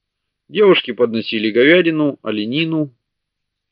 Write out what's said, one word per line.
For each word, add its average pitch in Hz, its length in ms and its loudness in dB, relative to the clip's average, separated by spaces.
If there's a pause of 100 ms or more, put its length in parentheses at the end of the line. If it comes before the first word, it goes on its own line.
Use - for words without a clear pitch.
(480)
Девушки 180 440 2
подносили 110 600 -2
говядину, 151 720 2
оленину, 135 720 -4 (800)